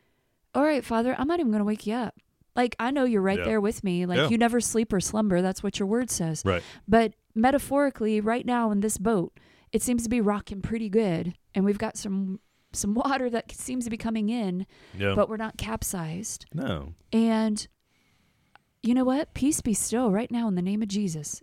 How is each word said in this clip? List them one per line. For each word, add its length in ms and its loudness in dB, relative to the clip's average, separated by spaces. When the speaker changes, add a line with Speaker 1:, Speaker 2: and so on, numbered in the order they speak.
Speaker 1:
"All 100 2
right, 200 2
Father, 340 0
I'm 100 0
not 120 2
even 100 2
gonna 140 2
wake 220 -2
you 80 -2
up. 200 -4
Like, 240 0
I 120 -2
know 140 2
you're 180 4
right 160 2
Speaker 2:
Yeah. 80 0
Speaker 1:
there 160 2
with 200 -2
me. 220 0
Like, 140 0
Speaker 2:
Yeah. 100 4
Speaker 1:
you 80 4
never 240 4
sleep 320 0
or 80 2
slumber. 400 2
That's 220 0
what 160 -4
your 80 0
word 240 0
says." 340 -2
Speaker 2:
Right. 180 2
Speaker 1:
But 280 4
metaphorically, 880 2
right 240 0
now 260 0
in 100 2
this 180 0
boat, 400 0
it 100 0
seems 200 0
to 60 -6
be 120 2
rocking 420 -2
pretty 260 -4
good. 460 0
And 100 2
we've 140 2
got 180 -6
some, 440 -4
some 220 -2
water 360 0
that 220 -4
seems 320 -6
to 60 -6
be 60 -6
coming 320 -2
in, 380 -4
Speaker 2:
Yeah. 160 0
Speaker 1:
but 140 4
we're 100 -8
not 200 -8
capsized. 960 -6
Speaker 2:
No. 400 -6
Speaker 1:
And 540 2
you 120 2
know 100 4
what? 300 0
Peace 260 0
be 140 0
still 360 0
right 200 0
now 180 -2
in 60 0
the 80 0
name 200 -2
of 60 -4
Jesus. 540 -4